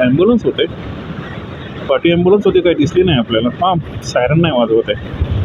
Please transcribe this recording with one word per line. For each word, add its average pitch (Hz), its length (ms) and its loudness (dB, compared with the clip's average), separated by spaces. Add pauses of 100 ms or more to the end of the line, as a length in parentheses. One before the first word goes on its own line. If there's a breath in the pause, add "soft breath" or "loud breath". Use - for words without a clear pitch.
ॲम्ब्युलन्स 170 440 2
होते, 143 200 0 (1200)
पाठी 143 240 2
ॲम्ब्युलन्स 185 340 2
होती, 180 140 4
काही 170 140 2
दिसली 151 280 2
नाही 175 160 2
आपल्याला. 113 300 0
हां, 131 540 -2
सायरन 139 380 0
नाही 165 180 2
वाजवत 113 300 2
आहे - 200 -6 (360)